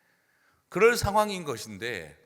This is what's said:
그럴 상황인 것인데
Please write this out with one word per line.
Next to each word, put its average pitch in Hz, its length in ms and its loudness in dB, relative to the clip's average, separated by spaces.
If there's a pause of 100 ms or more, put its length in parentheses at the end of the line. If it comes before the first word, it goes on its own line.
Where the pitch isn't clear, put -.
(680)
그럴 226 280 4
상황인 202 480 0
것인데 104 800 -8